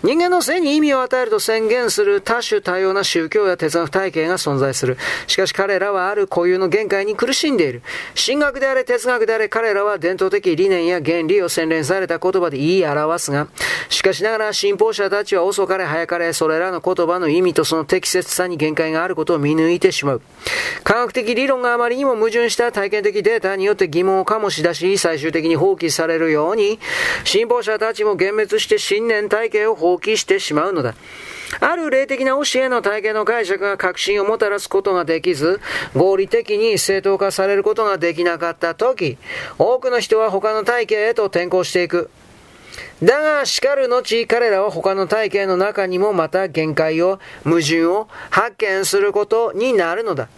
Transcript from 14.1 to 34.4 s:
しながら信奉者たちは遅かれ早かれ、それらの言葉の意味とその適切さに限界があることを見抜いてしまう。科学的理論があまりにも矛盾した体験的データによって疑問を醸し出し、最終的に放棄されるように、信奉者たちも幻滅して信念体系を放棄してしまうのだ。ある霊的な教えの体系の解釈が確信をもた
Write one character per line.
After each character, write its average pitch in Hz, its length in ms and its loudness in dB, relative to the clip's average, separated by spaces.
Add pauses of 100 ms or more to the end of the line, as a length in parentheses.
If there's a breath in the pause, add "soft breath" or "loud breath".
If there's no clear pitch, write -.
し 165 100 -4
な 220 80 0
が 220 80 -2
ら 214 140 -2
信 202 220 0
奉 220 180 4
者 202 160 0
た 202 140 0
ち 202 120 -2
は 175 80 4
遅 196 240 2
か 190 100 0
れ 185 80 -4
早 160 220 -2
か 170 100 -2
れ、 165 160 -2
そ 160 140 0
れ 156 100 2
ら 180 140 -2
の 170 80 -6
言 180 260 0
葉 175 140 0
の 165 100 0
意 175 140 2
味 175 100 2
と 160 100 2
そ 160 120 0
の 156 100 -2
適 185 240 0
切 180 240 -2
さ 180 140 0
に 175 100 -6
限 156 160 0
界 160 180 0
が 160 120 -2
あ 185 40 -4
る 185 80 -4
こ 156 100 -2
と 175 100 2
を - 20 0
見 147 180 2
抜 160 140 4
い 175 100 0
て 185 120 4
し - 160 -4
ま 135 80 2
う。 113 60 -6 (640 loud breath)
科 208 120 4
学 240 160 0
的 233 240 -2
理 262 100 2
論 262 160 0
が 240 140 2
あ - 20 0
ま 240 120 0
り 247 80 -2
に 277 80 -2
も 254 100 2
矛 220 140 2
盾 233 200 2
し - 60 -2
た 240 160 0
体 196 180 -2
験 208 140 -2
的 208 180 2
デ 220 160 2
ー - 40 -2
タ 196 140 -2
に 190 100 -2
よ 208 80 2
っ - 20 2
て 190 120 2
疑 160 160 0
問 190 160 4
を 185 60 0
醸 208 240 0
し 151 140 -2
出 170 100 2
し、 185 240 0
最 165 220 0
終 151 120 -2
的 160 160 0
に 165 80 4
放 185 200 2
棄 160 160 -2
さ 165 160 0
れ 165 100 0
る 160 140 2
よ 151 200 2
う 220 40 0
に、 214 240 0 (440 loud breath)
信 220 240 2
奉 240 140 2
者 214 160 -2
た 220 160 -2
ち 214 100 -4
も 208 120 2
幻 190 160 0
滅 214 280 0
し - 80 -2
て 214 120 2
信 214 280 0
念 208 220 0
体 220 220 0
系 214 160 0
を 220 80 0
放 175 220 2
棄 214 180 -2
し - 80 -2
て 190 160 0
し - 140 -4
ま 156 160 0
う 196 40 -4
の 151 100 -2
だ。 113 120 -4 (640 loud breath)
あ 311 160 2
る 320 140 -4
霊 269 180 2
的 262 160 -2
な 262 100 2
教 269 280 0
え 262 80 0
の 247 120 0
体 202 220 -4
系 214 100 -2
の 214 120 -2
解 226 200 0
釈 185 160 -2
が 202 160 -2
確 180 220 -2
信 202 220 0
を 196 40 0
も 220 120 0
た 214 100 0